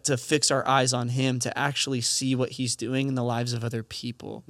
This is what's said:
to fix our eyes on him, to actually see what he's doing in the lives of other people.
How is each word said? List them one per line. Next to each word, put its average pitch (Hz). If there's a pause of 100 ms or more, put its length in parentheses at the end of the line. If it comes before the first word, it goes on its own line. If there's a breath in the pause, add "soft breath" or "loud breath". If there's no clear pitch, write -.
to 135
fix 151
our 135
eyes 131
on 120
him, 127
to -
actually 139
see 131
what 123
he's 120
doing 131
in 135
the 127
lives 120
of 117
other 113
people. -